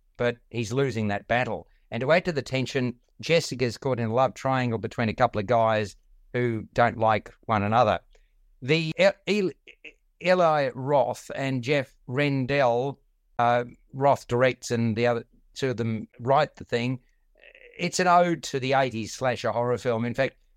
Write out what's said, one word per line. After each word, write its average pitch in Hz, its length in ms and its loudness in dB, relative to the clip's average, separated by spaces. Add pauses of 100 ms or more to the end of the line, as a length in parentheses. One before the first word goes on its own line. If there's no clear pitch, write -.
(160)
but 120 200 -2 (140)
he's 113 220 -6
losing 120 360 -2
that 101 200 -6
battle. 113 400 -2 (220)
And 113 100 -6
to 131 100 0
add 175 140 4
to 214 80 -2
the 139 100 -2
tension, 123 520 -4 (260)
Jessica's 131 580 -2
caught 127 220 -4
in 113 100 -2
a 113 40 -2
love 127 200 2
triangle 127 440 -2
between 113 300 -4
a 104 60 -2
couple - 240 0
of 101 80 -2
guys 110 500 2 (360)
who 117 420 -2
don't 120 240 2
like 110 340 0 (140)
one 107 160 0
another. 107 380 2 (600)
The 156 380 0
E-, 185 100 6 (200)
E-, 190 220 0 (720)
Eli 160 500 2
Roth 131 640 0
and 131 260 -4
Jeff 139 320 -2 (140)
Rendell, 135 920 0 (400)
uh, 120 260 2 (280)
Roth 135 340 2
directs 123 460 0
and 117 240 0
the 120 100 0
other 120 180 0 (300)
two 135 160 -2
of 120 60 -4
them 113 320 -4 (100)
write 135 380 0
the - 80 -16
thing. 123 340 -2 (800)
It's 185 220 -4
an 180 80 2
ode 175 360 4
to - 140 -4
the 131 140 -2
eighties 120 420 0
slasher 123 360 -2
horror 120 280 0
film. 117 260 -2
In 120 100 -4
fact, 135 220 -2 (200)